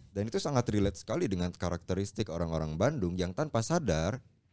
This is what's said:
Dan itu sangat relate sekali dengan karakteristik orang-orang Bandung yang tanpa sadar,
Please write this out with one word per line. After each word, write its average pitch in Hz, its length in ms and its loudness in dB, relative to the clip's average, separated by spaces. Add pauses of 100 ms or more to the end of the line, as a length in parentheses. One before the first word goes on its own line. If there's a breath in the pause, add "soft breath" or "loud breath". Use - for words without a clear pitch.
Dan 101 180 -2
itu 117 100 -2
sangat 143 320 0
relate 101 280 2
sekali 165 300 -4
dengan 90 220 0
karakteristik 90 800 -2
orang-orang 80 460 -2
Bandung 95 400 2
yang 90 180 0
tanpa 135 280 -2
sadar, 107 600 2 (320)